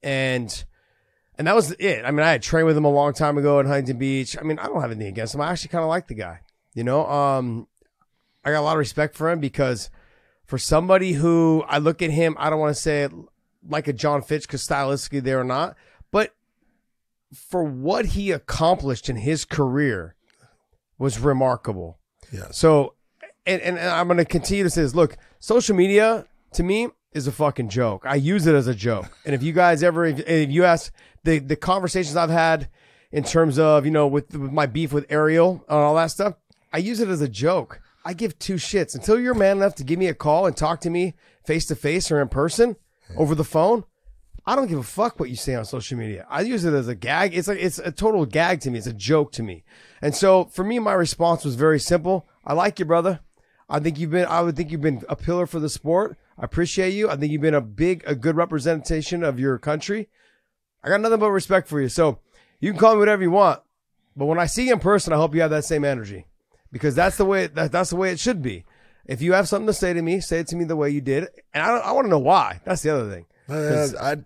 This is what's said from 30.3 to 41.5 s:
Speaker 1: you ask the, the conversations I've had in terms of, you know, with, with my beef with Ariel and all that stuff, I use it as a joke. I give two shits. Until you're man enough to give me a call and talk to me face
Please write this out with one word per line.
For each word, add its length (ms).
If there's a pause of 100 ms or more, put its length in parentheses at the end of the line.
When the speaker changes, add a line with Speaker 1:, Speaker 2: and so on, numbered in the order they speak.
Speaker 1:
you 160
ask 260 (320)
the, 160
the 160
conversations 600
I've 140
had 400 (420)
in 120
terms 340
of, 280
you 60
know, 160
with, 280
with 160
my 140
beef 280
with 160
Ariel 580
and 100
all 180
that 160
stuff, 240 (360)
I 80
use 200
it 100
as 120
a 80
joke. 520 (240)
I 80
give 260
two 160
shits. 400
Until 240
you're 140
man 240
enough 180
to 80
give 160
me 80
a 60
call 320
and 100
talk 260
to 80
me 260 (280)
face 240